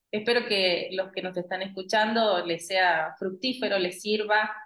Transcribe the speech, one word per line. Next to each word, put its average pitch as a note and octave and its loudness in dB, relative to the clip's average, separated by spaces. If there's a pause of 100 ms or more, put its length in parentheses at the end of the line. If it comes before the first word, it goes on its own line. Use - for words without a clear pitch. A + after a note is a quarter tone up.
(100)
Espero A#3 0
que F#3+ 2
los F#3+ -4
que F#3+ -6
nos F3+ -4
están F#3 -4
escuchando G#3 2
les E3+ -4
sea F3 2
fructífero, G3+ -2
les F3+ -2
sirva, G#3+ 0 (160)